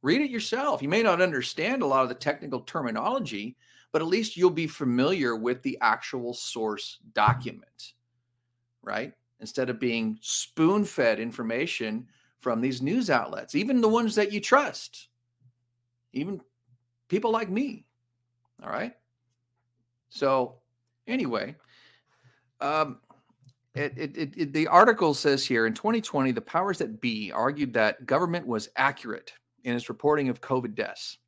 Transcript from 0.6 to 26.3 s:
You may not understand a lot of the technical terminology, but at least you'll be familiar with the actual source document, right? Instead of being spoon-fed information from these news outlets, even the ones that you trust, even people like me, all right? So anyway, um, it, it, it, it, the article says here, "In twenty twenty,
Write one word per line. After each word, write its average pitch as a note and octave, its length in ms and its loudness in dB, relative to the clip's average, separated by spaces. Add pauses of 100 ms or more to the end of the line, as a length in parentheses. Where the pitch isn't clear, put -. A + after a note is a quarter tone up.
You C#3 60 -4
may G#3 120 4
not F#3 180 4
understand F#3 640 0
a D#3 60 0
lot C3+ 160 4
of B2 60 0
the B2+ 60 -6
technical D3 440 -4
terminology, B2+ 960 -4 (340)
but D#3 120 2
at E3 40 -2
least G#3+ 300 0
you'll F3+ 140 6
be D#3 160 -2
familiar C3 680 2
with B2 280 -2
the C3 180 -4
actual A#2+ 540 -2
source - 640 -6 (140)
document, A2+ 800 0 (880)
right? G#2 300 -6 (260)
Instead B2+ 320 -4
of A2+ 80 -4
being A2+ 420 0
spoon-fed D#3+ 1000 2
information A#2 840 -4 (340)
from A#2 220 0
these B2+ 220 -2
news G3+ 260 0
outlets, - 460 -2
even B3 260 2
the A3 80 4
ones A3+ 240 2
that G#3 180 2
you G#3 80 -4
trust, - 680 0 (1040)
even E3+ 260 -6 (680)
people G#3+ 240 0
like A3+ 180 0
me, A3+ 360 -4 (760)
all - 80 -12
right? G#3+ 240 -6 (1160)
So C3+ 500 0 (480)
anyway, C#3 480 -2 (1080)
um, D3 380 0 (760)
it, C3+ 240 -4
it, C#3+ 200 -8
it, D3+ 200 -6
it, C#3+ 160 -4
the D#3 140 2
article F#3+ 460 6
says C#3 320 2
here, A2+ 220 2
"In A2+ 60 0
twenty A3 280 -2
twenty, C3+ 300 0